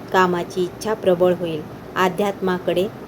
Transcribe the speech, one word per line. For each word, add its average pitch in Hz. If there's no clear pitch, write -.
कामाची 180
इच्छा 214
प्रबळ 185
होईल. 165
अध्यात्माकडे 185